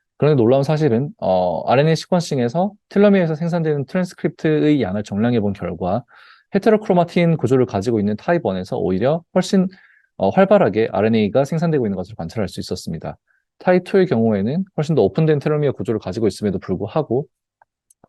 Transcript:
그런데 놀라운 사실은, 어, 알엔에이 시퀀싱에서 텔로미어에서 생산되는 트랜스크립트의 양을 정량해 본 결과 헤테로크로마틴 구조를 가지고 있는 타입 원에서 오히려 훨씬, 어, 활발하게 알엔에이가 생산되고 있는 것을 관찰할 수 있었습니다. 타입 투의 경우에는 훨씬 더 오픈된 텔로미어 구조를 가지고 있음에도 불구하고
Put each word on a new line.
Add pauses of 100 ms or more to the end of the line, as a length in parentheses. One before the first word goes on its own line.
(180)
그런데
놀라운
사실은,
어,
알엔에이
시퀀싱에서 (180)
텔로미어에서
생산되는
트랜스크립트의
양을
정량해
본
결과 (500)
헤테로크로마틴
구조를
가지고
있는
타입
원에서
오히려 (120)
훨씬, (520)
어,
활발하게
알엔에이가
생산되고
있는
것을
관찰할
수
있었습니다. (420)
타입
투의
경우에는 (140)
훨씬
더
오픈된
텔로미어
구조를
가지고
있음에도
불구하고 (840)